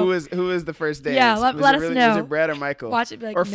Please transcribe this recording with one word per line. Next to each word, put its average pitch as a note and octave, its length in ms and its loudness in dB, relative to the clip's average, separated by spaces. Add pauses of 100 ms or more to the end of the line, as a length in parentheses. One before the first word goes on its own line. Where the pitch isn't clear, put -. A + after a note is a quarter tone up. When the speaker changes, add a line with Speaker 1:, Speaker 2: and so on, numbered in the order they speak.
Speaker 1:
who F3+ 40 2
was, F3 220 0
who F#3 180 -4
was F3+ 180 -2
the D#3 80 -8
first D3+ 320 -6
dance. D3+ 120 -2
Speaker 2:
Yeah, A#3+ 200 4
let, B3 180 0
Speaker 1:
Was C#4+ 80 -2
Speaker 2:
let C#4 120 6
Speaker 1:
it - 20 2
Speaker 2:
us D4 60 -2
Speaker 1:
really, C4 140 -2
Speaker 2:
know. A#3+ 120 6
Speaker 1:
was A3 80 4
it C3 140 -4
Brad D#3 200 0
or D3+ 60 -2
Michael? C#3+ 340 -6
Speaker 2:
Watch C#3 220 -2
it, - 80 -16
be A3+ 60 -10
like, G#3+ 100 -4
Speaker 1:
Or F3 80 2
Speaker 2:
"No G3+ 100 -6